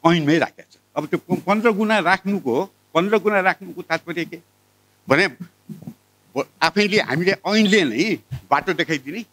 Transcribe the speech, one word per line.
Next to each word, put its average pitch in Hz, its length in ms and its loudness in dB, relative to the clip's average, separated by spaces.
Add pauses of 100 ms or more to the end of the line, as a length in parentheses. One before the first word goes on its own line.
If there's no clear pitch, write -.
ऐनमै 165 300 4
राखेको - 360 -4
छ। - 40 -20 (180)
अब 147 100 -4
त्यो 175 300 -4
प-, 165 40 -2
पन्ध्र 214 320 0
गुणा 214 280 2
राख्नुको, 180 640 0
पन्ध्र 196 520 -2
गुणा 208 220 0
राख्नुको 180 420 -4
तात्पर्य 165 440 -6
के 165 140 -16 (720)
भने 151 180 4 (1080)
ब-, 139 100 -4 (140)
आफैले 202 380 2
हामीले 175 320 0
ऐनले 202 520 2
नै 147 340 -2 (340)
बाटो 151 220 0
देखाइदिने 156 600 -4